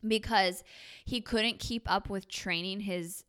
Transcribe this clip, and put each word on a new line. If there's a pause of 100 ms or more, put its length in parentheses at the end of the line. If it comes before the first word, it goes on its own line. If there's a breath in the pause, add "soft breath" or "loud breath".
because (400 loud breath)
he
couldn't
keep
up
with
training
his